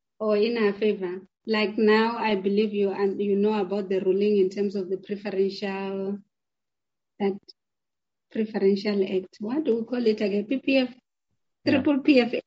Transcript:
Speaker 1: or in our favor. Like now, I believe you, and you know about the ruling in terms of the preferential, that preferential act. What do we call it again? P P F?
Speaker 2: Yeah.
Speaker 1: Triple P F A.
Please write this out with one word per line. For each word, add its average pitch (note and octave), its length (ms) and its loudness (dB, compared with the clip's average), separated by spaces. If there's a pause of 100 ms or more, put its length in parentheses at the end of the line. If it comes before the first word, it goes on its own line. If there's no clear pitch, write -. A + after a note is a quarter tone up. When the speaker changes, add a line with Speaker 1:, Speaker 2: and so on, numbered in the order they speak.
(220)
Speaker 1:
or G#3+ 160 2
in A#3 200 2
our G#3 140 2
favor. F#3+ 480 -2 (260)
Like G#3+ 320 -2
now, A3 400 4
I A3 180 0
believe G3+ 380 0
you, G3+ 180 0
and G3 300 -2
you G3+ 140 0
know G#3 240 2
about F#3+ 300 -4
the F#3+ 100 0
ruling G3+ 380 2
in F#3 120 4
terms G3+ 280 -4
of F#3 120 -6
the F#3+ 80 -4
preferential, G3 1200 -4 (1000)
that G3+ 180 -2 (920)
preferential G3+ 720 0
act. F#3+ 380 -4
What C4 240 -4
do A#3 140 2
we A3+ 40 -6
call A#3+ 240 -2
it G#3+ 140 0
again? G#3 240 -2
P C4+ 140 -4
P C4+ 180 0
F? B3+ 160 0 (720)
Speaker 2:
Yeah. D4 80 2
Speaker 1:
Triple C#4 260 2
P C4+ 220 6
F A#3 120 0
A. A#3+ 140 -4